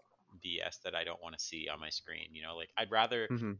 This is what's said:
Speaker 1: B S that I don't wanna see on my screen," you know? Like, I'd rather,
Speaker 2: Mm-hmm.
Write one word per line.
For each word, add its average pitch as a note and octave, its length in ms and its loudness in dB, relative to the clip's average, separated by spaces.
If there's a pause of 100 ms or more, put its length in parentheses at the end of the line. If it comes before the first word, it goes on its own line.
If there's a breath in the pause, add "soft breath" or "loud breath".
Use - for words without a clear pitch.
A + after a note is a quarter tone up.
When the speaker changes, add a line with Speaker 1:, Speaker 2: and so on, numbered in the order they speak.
(420)
Speaker 1:
B E2+ 200 -2
S E2+ 220 -2
that F2 120 -2
I E2+ 80 2
don't E2+ 180 -4
wanna E2 180 -8
see D#2 300 -4
on D#2 100 -2
my D#2 100 -6
screen," D#2+ 440 -6
you D#2 100 -10
know? D#2+ 140 -6
Like, E2 200 -6
I'd G#2 140 2
rather, A2+ 380 6
Speaker 2:
Mm-hmm. A2+ 300 2